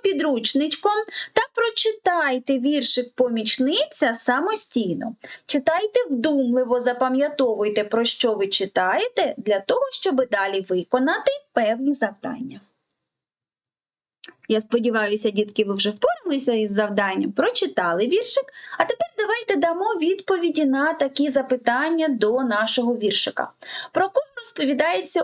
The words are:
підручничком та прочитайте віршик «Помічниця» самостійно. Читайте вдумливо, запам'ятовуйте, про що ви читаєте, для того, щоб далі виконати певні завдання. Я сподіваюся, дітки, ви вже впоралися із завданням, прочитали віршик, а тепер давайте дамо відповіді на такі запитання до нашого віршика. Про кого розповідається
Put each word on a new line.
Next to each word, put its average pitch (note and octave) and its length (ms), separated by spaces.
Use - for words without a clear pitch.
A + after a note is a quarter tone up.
підручничком D4+ 880
та A4 100
прочитайте F4 1040
віршик B3+ 560
«Помічниця» B3+ 1000
самостійно. B3 1000
Читайте F4+ 540
вдумливо, B3 720
запам'ятовуйте, B3 1040
про A3+ 200
що A#3 300
ви G3 120
читаєте, G3+ 920
для G3 240
того, B4 220
щоб C4 360
далі G3 320
виконати B3+ 680
певні A#3+ 420
завдання. - 680
Я A3 120
сподіваюся, A3 680
дітки, G#3 340
ви G3 100
вже G3 160
впоралися D#4+ 600
із A3 200
завданням, G3+ 600
прочитали A3+ 760
віршик, A#4+ 380
а - 60
тепер E5+ 240
давайте G#4+ 380
дамо E4 280
відповіді F4 800
на C#4 280
такі C#4+ 380
запитання C4+ 800
до A#3 340
нашого A#3 540
віршика. - 560
Про F#4 160
кого C#5 180
розповідається E4 880